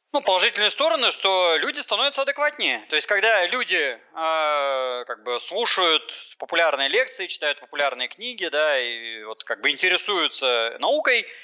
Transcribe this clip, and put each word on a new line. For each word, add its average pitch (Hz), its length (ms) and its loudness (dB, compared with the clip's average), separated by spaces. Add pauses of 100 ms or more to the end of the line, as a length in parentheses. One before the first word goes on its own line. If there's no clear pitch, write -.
(120)
Ну, 190 100 0
положительные 208 480 2
стороны, 269 400 2
что 180 460 2
люди 269 240 -2
становятся 269 420 -2
адекватнее. 269 680 -2
То 156 60 -4
есть, 151 140 0
когда 202 400 4
люди, 214 280 -2
э, 139 1300 -2
как 110 180 -10
бы 120 160 -2
слушают 180 640 0 (340)
популярные 147 500 2
лекции, 196 380 -2
читают 147 320 -4
популярные 131 480 -2
книги, 214 400 -8
да, 151 320 2
и 117 460 -4
вот 110 180 -10
как 110 180 -6
бы 135 100 2
интересуются 147 1080 0
наукой, 220 480 2 (180)